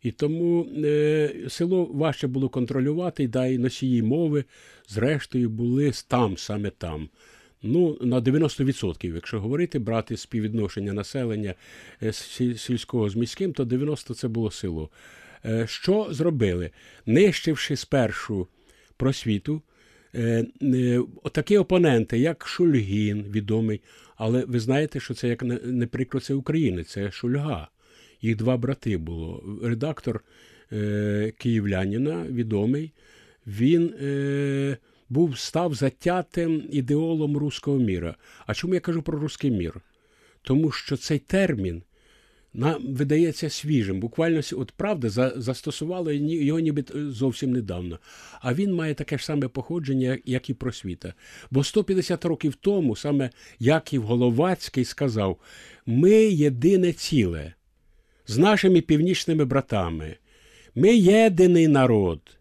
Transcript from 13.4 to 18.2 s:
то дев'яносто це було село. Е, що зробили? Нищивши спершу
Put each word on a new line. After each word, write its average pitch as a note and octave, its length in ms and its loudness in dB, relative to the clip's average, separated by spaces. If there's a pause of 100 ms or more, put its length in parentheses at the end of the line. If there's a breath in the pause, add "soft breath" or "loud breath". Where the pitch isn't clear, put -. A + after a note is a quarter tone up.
то C3+ 120 -2
дев'яносто B2+ 480 -4
це - 140 -6
було A2+ 240 -2
село. D#2+ 380 -6 (560 loud breath)
Е, A2+ 220 -2
що G3+ 440 -2
зробили? A#2 600 0 (340 loud breath)
Нищивши D#3 680 2
спершу G#2+ 720 -2 (500 soft breath)